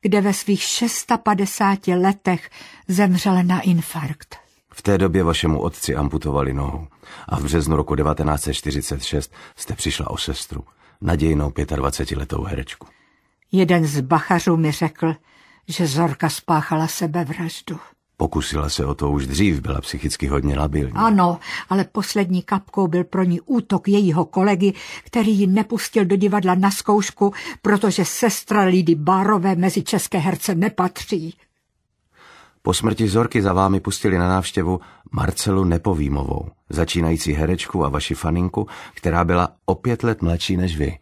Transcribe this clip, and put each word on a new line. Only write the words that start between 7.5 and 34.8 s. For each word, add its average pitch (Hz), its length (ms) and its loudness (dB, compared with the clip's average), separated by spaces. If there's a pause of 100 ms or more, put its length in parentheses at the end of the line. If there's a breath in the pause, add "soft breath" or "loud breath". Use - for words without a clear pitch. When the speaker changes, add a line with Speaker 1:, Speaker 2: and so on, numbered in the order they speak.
Speaker 2:
roku 73 200 0
devatenáct 76 460 0
set 76 120 -4
čtyřicet 71 500 -4
šest - 300 -4 (220 loud breath)
jste - 200 -10
přišla - 340 -4
o - 80 -8
sestru, - 460 -8 (380 soft breath)
nadějnou 78 480 2
pětadvacetiletou 69 920 -4
herečku. - 440 -10 (640 soft breath)
Speaker 1:
Jeden 175 340 4
z 143 160 -2
bachařů 165 560 2
mi 156 140 2
řekl, 160 440 -2 (520 soft breath)
že 170 200 -2
Zorka 151 420 0
spáchala 156 580 -2
sebevraždu. 160 920 -6 (380)
Speaker 2:
Pokusila 73 520 -2
se - 160 -2
o 71 100 -2
to 71 160 -2
už 71 160 -2
dřív, 76 340 2
byla 69 200 -4
psychicky 71 460 -6
hodně 69 320 0
labilní. 73 360 -2
Speaker 1:
Ano, 190 440 2 (300 loud breath)
ale 190 140 2
poslední 185 580 -2
kapkou 196 460 -2
byl 175 160 0
pro 190 200 -2
ní 175 180 2
útok 226 460 -2
jejího 185 380 4
kolegy, 196 480 2 (300 loud breath)
který 214 360 2
ji 202 80 4
nepustil 208 580 2
do 185 100 2
divadla 190 400 2
na 196 160 2
zkoušku, 202 600 0 (280 loud breath)
protože 202 440 2
sestra - 560 0
Lidy 180 340 4
Bárové 190 600 2
mezi 180 280 0
české - 340 -2
herce 180 380 -2
nepatří. 180 840 -2 (1200 soft breath)
Speaker 2:
Po - 120 0
smrti 110 360 0
Zorky 113 320 2
za 98 120 2
vámi 95 260 4
pustili 98 380 -2
na 87 100 2
návštěvu 92 520 0 (320 loud breath)